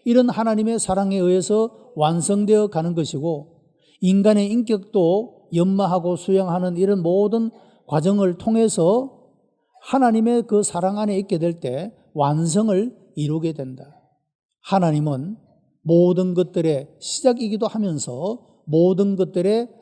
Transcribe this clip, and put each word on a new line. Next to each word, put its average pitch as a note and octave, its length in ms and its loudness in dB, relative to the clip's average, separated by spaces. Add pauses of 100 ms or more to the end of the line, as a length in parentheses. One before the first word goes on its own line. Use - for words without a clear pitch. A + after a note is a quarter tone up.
이런 B3 240 4
하나님의 A3 500 -2
사랑에 G3 380 -2
의해서 F#3+ 800 0
완성되어 G3+ 720 0
가는 E3+ 260 -4
것이고 D3+ 680 -6 (400)
인간의 G3+ 500 4
인격도 G#3+ 1000 -2
연마하고 F3+ 640 0
수양하는 F3+ 600 -2
이런 F#3+ 240 0
모든 G#3 480 0 (380)
과정을 F3+ 500 0
통해서 A3 920 0 (500)
하나님의 A#3 600 2
그 G#3 200 2
사랑 F#3+ 360 -2
안에 G#3 200 -2
있게 G3 200 -4
될 E3+ 200 -2
때 D3 360 -8 (180)
완성을 E3+ 800 0 (200)
이루게 D#3+ 380 -4
된다. C3 480 -14 (600)
하나님은 D#3 760 -2 (440)
모든 F3+ 520 2
것들의 D#3+ 640 -2
시작이기도 A3 680 -2
하면서 F3+ 960 -6
모든 F3+ 500 2
것들의 F#3+ 540 -2 (120)